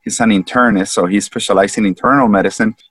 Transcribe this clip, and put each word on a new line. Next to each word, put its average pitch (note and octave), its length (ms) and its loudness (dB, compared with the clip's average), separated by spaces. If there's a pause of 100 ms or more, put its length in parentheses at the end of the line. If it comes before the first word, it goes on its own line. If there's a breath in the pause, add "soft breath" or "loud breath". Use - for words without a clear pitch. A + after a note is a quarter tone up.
he's - 160 -8
an A2+ 120 2
internist, G2+ 580 0
so F2+ 180 -2
he G2+ 140 0
specializes G2+ 580 -2
in G#2+ 80 0
internal B2 400 0
medicine. G2+ 480 0 (160)